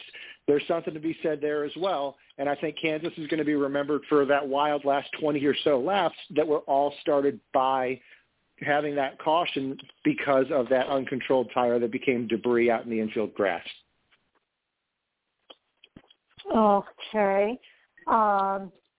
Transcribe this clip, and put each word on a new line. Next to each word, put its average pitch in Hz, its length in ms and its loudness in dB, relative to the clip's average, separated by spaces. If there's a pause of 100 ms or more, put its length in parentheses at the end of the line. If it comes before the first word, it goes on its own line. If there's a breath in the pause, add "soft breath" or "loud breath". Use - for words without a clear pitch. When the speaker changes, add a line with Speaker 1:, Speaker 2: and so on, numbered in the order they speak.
(460 loud breath)
Speaker 1:
There's 143 220 2
something 165 260 -4
to 156 60 -12
be 160 240 -4
said 151 160 -2
there 147 240 -2
as 151 140 -6
well, 156 400 -4 (200 soft breath)
and 139 120 -2
I 143 60 0
think 156 260 -6
Kansas 156 340 -2
is 156 120 -10
gonna 156 180 -2
be 151 100 2
remembered 143 540 0
for 143 160 6
that 139 200 2
wild 143 380 0
last 139 260 0 (120)
twenty 147 240 0
or 135 180 2
so 143 160 4
laps 175 380 0 (140)
that 151 140 2
were 147 140 2
all 143 400 2
started 139 400 0 (140)
by 131 480 0 (600 soft breath)
having 147 340 0
that 139 240 -2
caution 147 580 -2 (260)
because 135 480 2
of 127 180 0
that 131 180 2
uncontrolled 131 680 0
tire 123 260 2
that 117 120 -2
became 123 360 -2
debris 117 420 2
out 113 140 0
in 120 80 -10
the 113 80 -2
infield 107 340 -4
grass. 90 320 -2 (3000)
Speaker 2:
Okay. 208 1040 2 (480 soft breath)
Um, 196 640 0 (280)